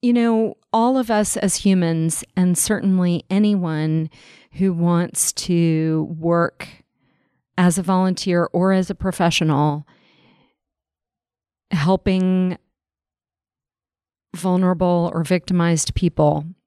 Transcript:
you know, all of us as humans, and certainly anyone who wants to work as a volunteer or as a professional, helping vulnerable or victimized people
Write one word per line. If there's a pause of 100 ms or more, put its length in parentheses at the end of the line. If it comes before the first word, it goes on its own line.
you
know, (160)
all
of
us
as
humans, (120)
and
certainly
anyone (420)
who
wants
to
work (880)
as
a
volunteer
or
as
a
professional, (1800)
helping (1800)
vulnerable
or
victimized
people (200)